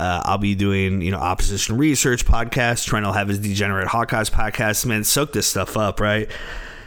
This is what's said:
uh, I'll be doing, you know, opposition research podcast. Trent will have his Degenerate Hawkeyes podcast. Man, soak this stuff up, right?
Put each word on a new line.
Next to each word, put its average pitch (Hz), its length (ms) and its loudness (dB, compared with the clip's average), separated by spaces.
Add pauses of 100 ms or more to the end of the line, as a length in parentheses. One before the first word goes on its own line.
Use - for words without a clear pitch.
uh, 87 240 -2
I'll 101 140 0
be 101 160 0
doing, 95 460 0
you 87 100 -2
know, 95 80 -2
opposition 101 600 0
research 135 460 2
podcast. 120 600 2
Trent 104 200 0
will 98 60 0
have 101 160 0
his 101 100 0
Degenerate 98 500 -2
Hawkeyes 113 420 0
podcast. 107 560 0
Man, 107 180 0
soak 147 280 0
this 101 140 0
stuff - 300 -2
up, 104 240 0
right? 104 280 0 (580)